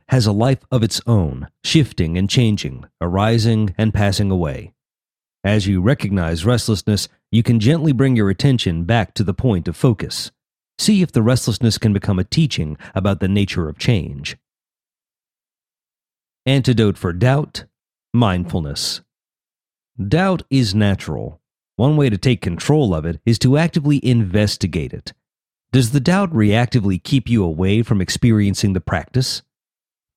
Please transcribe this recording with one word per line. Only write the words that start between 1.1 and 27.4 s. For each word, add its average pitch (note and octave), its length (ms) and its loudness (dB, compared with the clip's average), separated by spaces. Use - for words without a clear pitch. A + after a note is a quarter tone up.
shifting F2+ 540 0
and G2 120 0
changing, F2 540 0
arising G#2+ 800 0
and A2 160 0
passing G2+ 360 0
away. E2+ 440 -4
As G#2 240 0
you F#2+ 140 0
recognize F2+ 680 -2
restlessness, G#2+ 640 0
you A2+ 120 4
can A#2 180 2
gently D3+ 320 2
bring C3 240 2
your G2+ 120 2
attention F#2+ 540 0
back A2 300 -2
to G#2+ 100 -2
the F#2 100 -2
point F#2 360 -2
of D#2+ 80 -8
focus. - 540 -2
See G#3 240 2
if - 120 -2
the A#2 100 4
restlessness A#2 540 0
can G#2+ 160 2
become G2 260 0
a F2+ 60 -2
teaching F2 500 -2
about F#2+ 280 0
the F#2+ 80 0
nature F#2+ 400 -2
of D2+ 80 -10
change. C#2+ 580 -4
Antidote A#2 520 2
for F2+ 160 -4
doubt, B2+ 500 0
mindfulness. F2+ 840 -2
Doubt E3+ 520 0
is A#2 260 0
natural. D#2+ 640 -2
One D3 220 2
way C#3+ 100 2
to G#2 120 -2
take B2+ 200 0
control G#2 540 0
of D#2 100 -2
it E2 220 -6
is A#2 140 2
to C3 180 2
actively D3+ 480 0
investigate G2 880 0
it. - 180 -14
Does B2 180 2
the C#3+ 100 2
doubt F3+ 320 0
reactively G#2 720 0
keep - 260 -2
you A2+ 160 2